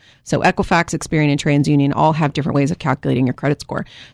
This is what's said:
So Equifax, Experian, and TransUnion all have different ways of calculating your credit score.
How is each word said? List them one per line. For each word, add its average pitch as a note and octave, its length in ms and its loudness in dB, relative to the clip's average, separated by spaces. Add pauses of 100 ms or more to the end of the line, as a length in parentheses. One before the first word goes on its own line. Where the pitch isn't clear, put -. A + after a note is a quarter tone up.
(240)
So - 160 -2
Equifax, F3+ 540 0
Experian, D3+ 360 0
and D3 120 0
TransUnion C#3+ 540 2
all D#3 160 2
have D3+ 220 -2
different C#3 220 -2
ways C#3+ 140 2
of F3 80 -6
calculating C3 480 -2
your B2+ 80 -2
credit C#3 280 -2
score. - 240 -10 (280)